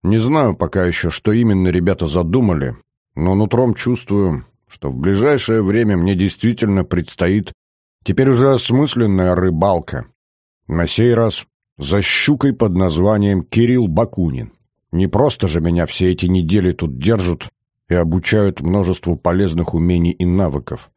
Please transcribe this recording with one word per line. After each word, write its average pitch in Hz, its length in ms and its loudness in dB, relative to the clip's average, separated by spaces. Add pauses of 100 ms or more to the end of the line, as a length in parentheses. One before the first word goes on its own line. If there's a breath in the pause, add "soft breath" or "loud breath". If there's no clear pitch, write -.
Не 104 160 2
знаю 127 360 2
пока 90 300 -2
еще, 90 240 -2
что - 220 -2
именно 104 380 2
ребята 87 360 0
задумали, 82 680 0 (400)
но 87 180 0
нутром 113 400 2
чувствую, 101 720 -2 (220)
что - 240 -8
в 62 40 -8
ближайшее 110 680 0
время 104 340 2
мне 90 160 2
действительно 101 720 0
предстоит 87 680 -2 (520)
теперь 131 260 0
уже 135 240 4
осмысленная 113 800 0
рыбалка. 87 720 0 (600)
На 82 180 -2
сей 117 300 2
раз 113 320 -2 (300)
за 95 240 -2
щукой 139 520 0
под 98 220 0
названием 95 680 2
Кирилл 117 460 2
Бакунин. 80 680 -2 (380)
Не 90 160 0
просто 117 400 0
же 82 120 -2
меня 85 280 0
все 92 240 0
эти 87 160 -2
недели 90 440 2
тут 69 280 -6
держат 90 500 -2 (400)
и 87 60 0
обучают 87 680 0
множеству 87 560 -2
полезных 87 560 -2
умений 85 380 2
и 90 140 -4
навыков. 87 720 -4